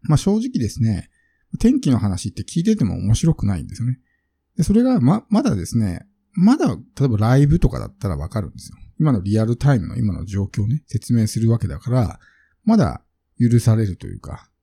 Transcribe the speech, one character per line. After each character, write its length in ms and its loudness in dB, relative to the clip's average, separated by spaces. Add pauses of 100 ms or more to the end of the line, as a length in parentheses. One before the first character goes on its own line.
ま 120 2
あ、 20 4
正 220 0
直 140 -4
で 160 -2
す 120 -8
ね、 300 -2 (500)
天 200 4
気 120 0
の 80 2
話 300 -4
っ 20 -20
て 100 -12
聞 200 -4
い 20 -2
て 100 2
て 100 0
も 120 -2
面 180 0
白 220 2
く 100 -4
な 100 -2
い 60 -8
ん 60 -14
で 80 -16
す 60 -8
よ 40 -4
ね。 140 -6 (560)
で、 80 0
そ 80 0
れ 100 4
が、 180 2
ま、 280 2
ま 120 2
だ 140 0
で 120 -6
す 120 -2
ね、 260 -4 (280)
ま 240 4
だ、 200 -2 (220)
例 80 2
え 20 2
ば 80 0
ラ 200 2
イ 100 6
ブ 140 2
と 80 2
か 100 -2
だ 80 -8
っ 100 -18
た 120 -6
ら 80 -4
わ 120 -8
か 120 -6
る 80 -8
ん 60 -18
で 40 -16
す 140 -18
よ。 40 -20 (220)
今 140 2
の 100 0
リ 160 0
ア 60 2
ル 120 -2
タ 200 2
イ 20 2
ム 80 -4
の 100 -8
今 180 -2
の 100 -8
状 220 -4
況 180 -4
を 20 -2
ね、 220 -2
説 260 -4
明 140 2
す 100 -6
る 140 2
わ 80 0
け 80 -4
だ 100 -8
か 140 -6
ら、 260 0 (460)
ま 120 4
だ 280 0 (340)
許 220 4
さ 160 2
れ 100 0
る 100 -6
と 120 -16
い 80 -12
う 40 -16
か 300 -18 (120)